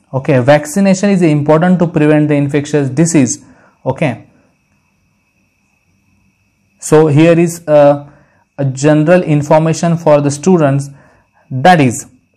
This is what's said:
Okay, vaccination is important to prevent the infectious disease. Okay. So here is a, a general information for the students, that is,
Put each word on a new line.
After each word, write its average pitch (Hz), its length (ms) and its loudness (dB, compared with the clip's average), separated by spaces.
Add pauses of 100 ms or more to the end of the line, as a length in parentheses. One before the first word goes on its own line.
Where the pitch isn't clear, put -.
(140)
Okay, 135 240 -2
vaccination 190 720 0
is 190 100 0
important 160 600 0
to 175 60 0
prevent 151 420 0
the 151 60 0
infectious 143 540 -2
disease. 151 560 -2 (400)
Okay. 127 420 -6 (2500)
So 156 300 0
here 165 300 2
is 170 300 -2
a, 143 420 2 (460)
a 143 80 -6
general 151 580 0
information 160 760 -2
for 147 240 2
the 143 80 -2
students, 143 580 0 (600)
that 156 300 0
is, 123 260 -2 (300)